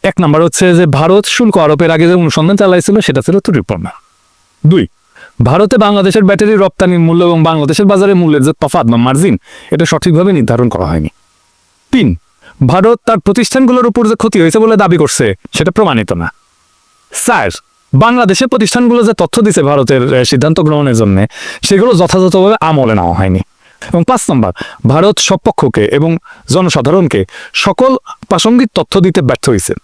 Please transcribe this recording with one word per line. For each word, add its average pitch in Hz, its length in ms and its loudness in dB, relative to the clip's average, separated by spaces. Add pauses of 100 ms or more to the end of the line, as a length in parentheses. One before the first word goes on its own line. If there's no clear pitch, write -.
এক 190 160 -2
নাম্বার 156 240 2
হচ্ছে 180 320 2
যে 175 100 4
ভারত 165 400 2
শুল্ক 214 320 0
আরোপের 156 340 2
আগে 165 160 2
যে 175 60 2
অনুসন্ধান 175 440 0
চালাইছিল, 196 440 2
সেটা 143 200 -2
ছিল 175 180 0
ত্রুটিপূর্ণ। 104 460 -4 (800)
দুই, 160 200 2 (560)
ভারতে 185 340 2
বাংলাদেশের 202 460 0
ব্যাটারি 202 300 2
রপ্তানির 185 460 0
মূল্য 170 240 2
এবং 170 200 2
বাংলাদেশের 160 420 0
বাজারে 196 280 2
মূল্যের 156 300 2
যে 151 160 0
তফাৎ 147 280 -2
বা 117 100 2
মার্জিন, 131 400 0 (340)
এটা 160 140 0
সঠিকভাবে 175 480 0
নির্ধারণ 117 360 0
করা 92 160 -4
হয়নি। 78 240 -4 (840)
তিন, 151 240 0 (520)
ভারত 190 380 2
তার 226 140 0
প্রতিষ্ঠানগুলোর 247 680 0
উপর 233 220 0
যে 202 80 0
ক্ষতি 202 260 -2
হয়েছে 165 180 2
বলে 226 160 2
দাবি 190 220 2
করছে, 131 360 0 (180)
সেটা 175 200 -2
প্রমাণিত 139 420 -2
না। 85 200 -6 (920)
চার, 156 240 0 (440)
বাংলাদেশের 226 540 2
প্রতিষ্ঠানগুলো 240 560 0
যে 220 100 0
তথ্য - 280 -2
দিছে 202 220 2
ভারতের, 135 500 0
এ, 127 120 0
সিদ্ধান্ত 143 340 0
গ্রহণের 147 360 0
জন্য, 101 320 0 (340)
সেগুলো 208 320 2
যথাযথভাবে 185 680 2
আমলে 139 340 0
নেওয়া 87 180 -2
হয়নি। 92 260 -2 (540)
এবং 170 140 0
পাঁচ 254 220 0
নাম্বার, 110 240 0 (340)
ভারত 165 320 2
সব - 180 -2
পক্ষকে 127 480 -2
এবং 160 320 -2 (320)
জনসাধারণকে 147 760 0 (280)
সকল 254 440 0 (300)
প্রাসঙ্গিক 226 460 2
তথ্য 185 260 -4
দিতে 180 220 0
ব্যর্থ 131 280 -2
হয়েছে। 104 240 -2 (100)